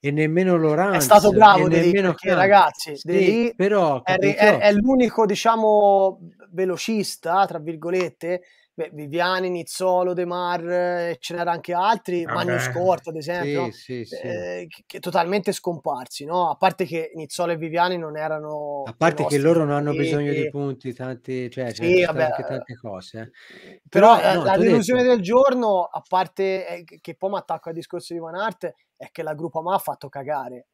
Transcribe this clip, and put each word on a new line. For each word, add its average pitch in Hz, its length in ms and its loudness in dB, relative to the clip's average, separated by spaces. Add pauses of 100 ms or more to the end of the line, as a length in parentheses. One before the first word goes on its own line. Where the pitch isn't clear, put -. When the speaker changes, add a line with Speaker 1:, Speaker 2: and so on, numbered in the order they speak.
Speaker 1:
e 143 60 -2
nemmeno 160 480 2
Lorenz 160 380 2
Speaker 2:
È 170 40 2
stato 208 320 8
bravo 196 360 8
Speaker 1:
e - 20 2
Speaker 2:
De 165 60 2
Ligt, 175 180 4
Speaker 1:
nemmeno 196 200 2
Speaker 2:
perché, - 160 -6
Speaker 1:
Kahn. 180 80 2
Speaker 2:
ragazzi, 180 600 4
Speaker 1:
Sì, - 100 -14
Speaker 2:
De 175 120 2
Ligt 226 360 0
Speaker 1:
però, 180 460 0
Speaker 2:
è 185 160 -2
ri-, 196 160 0
Speaker 1:
capito? 208 280 4
Speaker 2:
è, 208 80 6
è - 40 4
l'unico, 226 520 2
diciamo, 208 920 2 (300)
velocista, 185 960 -2
tra 170 140 -8
virgolette. 170 840 -6 (320)
Beh, 160 200 -10
Viviani, 170 560 -4
Nizzolo, 180 640 -2
De 180 100 -4
Mar, 175 420 -6
eh, 175 540 -4
ce - 160 -12
n'era 170 160 -4
anche 170 220 -6
altri, 180 500 -2
Speaker 3:
Vabbè. - 120 -6
Speaker 2:
Magnus 127 340 -2
Cort, 170 400 -2
ad 160 80 -10
esempio, 143 520 -4
Speaker 1:
Sì, 120 360 -12
sì, - 100 -16
sì. - 0 - (100)
Speaker 2:
eh, 180 440 -8
che, - 160 -20
che - 160 -18
totalmente 185 500 -2
scomparsi, 143 720 -8
no? 170 260 -2
A 143 60 -4
parte 190 300 0
che 160 300 -8
Nizzolo 165 360 -6
e 170 60 -4
Viviani 170 400 -2
non 156 180 -10
erano 151 720 -8
Speaker 1:
A 123 80 -14
parte 160 300 0
Speaker 2:
i - 20 -2
Speaker 1:
che 147 100 -2
Speaker 2:
nostri 139 60 2
Speaker 1:
loro 160 240 4
non 143 100 -2
hanno 147 160 -2
bisogno 147 400 -2
di 139 140 -2
Speaker 2:
favoriti. 151 60 -6
Speaker 1:
punti, 135 420 -8
tanti, 127 580 -10
cioè, 120 220 -8
Speaker 2:
Sì, 107 100 -10
Speaker 1:
ci 180 180 4
sono 170 120 -2
Speaker 2:
vabbè, 160 100 0
Speaker 1:
anche 151 180 -2
Speaker 2:
eh, 120 40 -10
Speaker 1:
tante 127 320 -10
cose, 101 420 -14
eh. - 600 -20 (100)
Speaker 2:
però 214 260 8
Speaker 1:
Però, - 60 0
Speaker 2:
la, 190 140 4
Speaker 1:
no, 170 100 0
Speaker 2:
la - 80 2
Speaker 1:
t'ho 190 80 2
Speaker 2:
delusione 240 400 2
Speaker 1:
detto. 247 140 4
Speaker 2:
del 214 80 -2
giorno, 233 600 2
a 160 240 -8
parte, 185 600 -2
eh, 175 180 -12
che, 160 160 -20
che 165 140 -14
poi 190 160 -6
mi 202 60 -4
attacco 170 320 -8
al 165 60 -10
discorso 170 380 -12
di 170 60 -8
Van 165 160 -14
Aert, 190 380 -8 (220)
è - 160 -20
che - 100 -14
la 156 120 -8
Groupama 160 420 -6
ha 185 40 0
fatto 143 280 -10
cagare. 131 680 -10